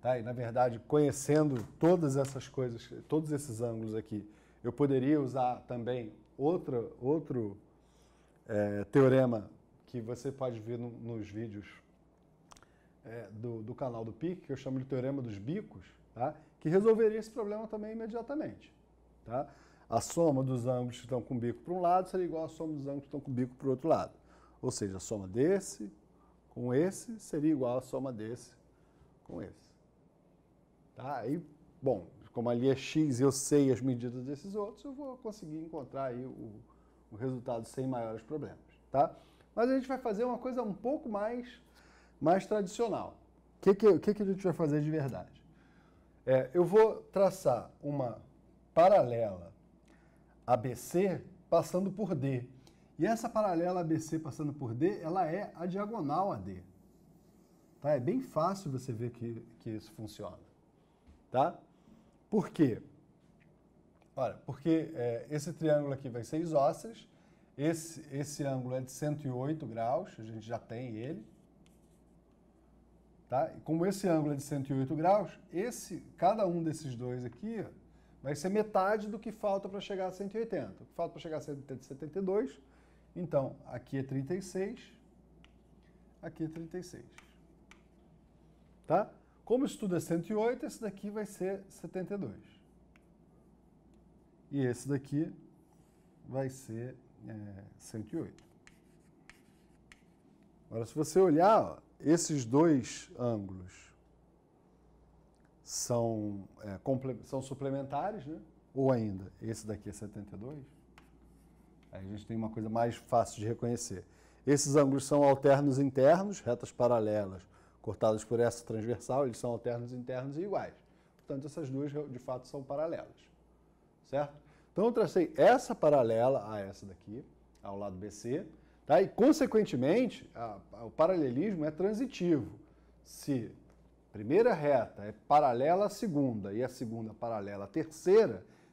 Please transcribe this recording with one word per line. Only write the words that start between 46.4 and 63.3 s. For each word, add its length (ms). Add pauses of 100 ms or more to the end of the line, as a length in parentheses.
eu 100
vou 460
traçar 580 (120)
uma 380 (540)
paralela 800 (920)
A 120
B 180
C 480 (280)
passando 400
por 240
D. 320 (500)
E 80
essa 240
paralela 520
A 20
B 160
C 180
passando 360
por 200
D, 280
ela 260
é 280
a 120
diagonal 640
a 60
D. 260 (1160)
Tá? 120
É 80
bem 220
fácil 500
você 200
ver 200
que, 340 (140)
que 100
isso 220
funciona. 480 (880)
Tá? 300 (680)
Por 220
quê? 320 (1300)